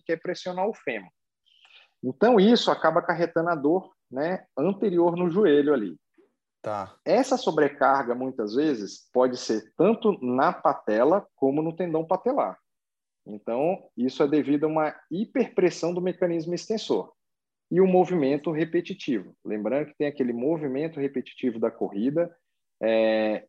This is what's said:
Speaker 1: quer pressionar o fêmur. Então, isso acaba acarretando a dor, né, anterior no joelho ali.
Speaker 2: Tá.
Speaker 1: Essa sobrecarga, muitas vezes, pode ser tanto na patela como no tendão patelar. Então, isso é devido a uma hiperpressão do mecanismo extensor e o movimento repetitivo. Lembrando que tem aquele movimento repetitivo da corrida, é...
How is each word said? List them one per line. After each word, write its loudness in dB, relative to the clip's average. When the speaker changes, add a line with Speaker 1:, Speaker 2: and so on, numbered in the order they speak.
Speaker 1:
quer -4
pressionar -4
o -4
fêmur. -8
Então, 4
isso 6
acaba 2
acarretando -2
a 0
dor, -2
né, -6
anterior 0
no 0
joelho 4
ali. -4
Speaker 2:
Tá. -8
Speaker 1:
Essa 2
sobrecarga, 2
muitas -6
vezes, -2
pode 2
ser -6
tanto 2
na 2
patela 0
como 0
no -6
tendão -4
patelar. -2
Então, -4
isso -2
é 4
devido 0
a 2
uma -2
hiperpressão -2
do -4
mecanismo -2
extensor -4
e 4
o 6
movimento 2
repetitivo. -4
Lembrando -4
que -20
tem -2
aquele -2
movimento -4
repetitivo -6
da 0
corrida, -4
é... 0